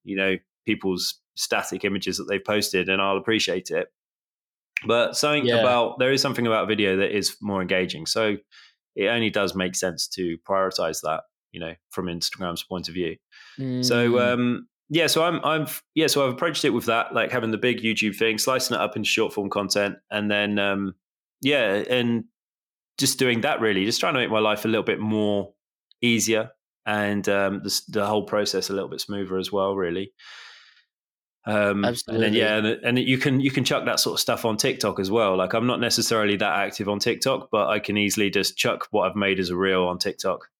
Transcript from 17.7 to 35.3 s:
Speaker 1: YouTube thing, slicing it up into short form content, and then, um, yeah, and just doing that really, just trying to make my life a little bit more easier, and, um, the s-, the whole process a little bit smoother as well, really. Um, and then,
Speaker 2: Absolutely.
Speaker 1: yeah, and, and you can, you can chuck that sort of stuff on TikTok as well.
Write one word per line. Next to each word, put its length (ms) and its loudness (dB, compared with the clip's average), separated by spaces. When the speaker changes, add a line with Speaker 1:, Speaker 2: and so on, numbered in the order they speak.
Speaker 1:
YouTube 360 0
thing, 200 2
slicing 400 0
it 40 -2
up 160 -2
into 120 -4
short 240 0
form 160 -4
content, 480 -2
and 200 -2
then, 280 2
um, 360 0
yeah, 480 2
and 360 2
just 200 0
doing 240 2
that 180 0
really, 260 2
just 140 0
trying 140 2
to 60 2
make 100 0
my 100 2
life 260 2
a 20 2
little 140 2
bit 180 0
more 540 0
easier, 480 2
and, 440 0
um, 320 0
the 100 -8
s-, 160 -4
the 200 -2
whole 180 0
process 440 -2
a 60 -6
little 140 -4
bit 120 -10
smoother 380 -6
as 120 -6
well, 260 0
really. 360 -4
Um, 120 -2
and 260 2
then, 20 0
Speaker 2:
Absolutely. 540 0
Speaker 1:
yeah, 180 4
and, 100 0
and 320 0
you 200 2
can, 220 2
you 100 2
can 140 0
chuck 220 0
that 120 0
sort 160 0
of 60 -2
stuff 240 -2
on 120 0
TikTok 440 0
as 100 -2
well. 260 4